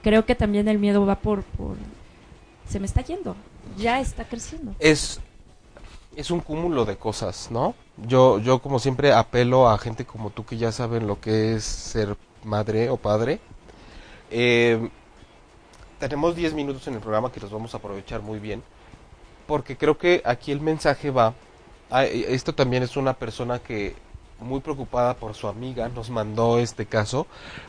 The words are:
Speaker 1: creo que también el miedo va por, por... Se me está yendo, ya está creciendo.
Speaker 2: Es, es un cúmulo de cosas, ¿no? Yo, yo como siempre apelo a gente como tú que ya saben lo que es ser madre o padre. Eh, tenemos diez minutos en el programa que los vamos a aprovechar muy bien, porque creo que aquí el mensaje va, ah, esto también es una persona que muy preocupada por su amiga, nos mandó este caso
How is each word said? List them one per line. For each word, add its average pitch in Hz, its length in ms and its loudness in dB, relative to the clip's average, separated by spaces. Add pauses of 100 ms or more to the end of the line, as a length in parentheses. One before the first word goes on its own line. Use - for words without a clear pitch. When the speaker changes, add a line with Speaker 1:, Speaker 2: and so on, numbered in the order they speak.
Speaker 1:
creo 214 240 6
que 247 100 2
también 208 320 2
el 214 120 2
miedo 202 260 4
va 196 140 2
por, 202 240 -2
por... - 320 -8 (920)
Se 196 120 -4
me 196 60 -6
está 196 160 0
yendo, 320 340 -8 (420)
ya 233 220 0
está 247 260 -4
creciendo. 240 540 -10
Speaker 2:
Es, 151 400 2 (960)
es 151 160 -8
un 175 80 0
cúmulo 156 460 0
de 101 120 -4
cosas, - 540 -6
¿no? 139 240 0 (220)
Yo, 123 420 6
yo 123 200 4
como 139 200 -2
siempre 135 340 4
apelo 123 560 6
a 107 80 4
gente 117 280 -6
como 110 260 -10
tú 110 140 -10
que 117 120 -8
ya 113 140 0
saben 117 340 -2
lo 101 160 -2
que 110 320 2
es 110 100 -2
ser - 540 -4 (260)
madre 107 460 0
o 127 80 0
padre. 113 420 0 (920)
Eh, 117 580 4 (1120)
tenemos 147 360 0
diez 165 180 -2
minutos 139 340 -6
en 135 80 -6
el 107 40 -8
programa 110 320 0
que - 80 -14
los 101 120 -12
vamos 110 220 -10
a 120 40 -8
aprovechar 101 440 -10
muy 107 180 -10
bien, 101 240 -8 (840)
porque 139 300 -4
creo 151 200 2
que 175 280 4
aquí 123 260 -2
el 143 80 -2
mensaje 151 520 0
va, 120 240 4 (540)
ah, 131 160 4
esto 131 480 -2
también 127 300 2
es 123 140 -4
una 135 160 0
persona 120 460 -6
que 101 360 -6 (440)
muy 131 200 -6
preocupada 123 540 -2
por 107 220 -10
su - 120 -8
amiga, 120 400 -6
nos 120 220 -8
mandó 117 500 2
este 117 260 -2
caso 117 420 -2 (420)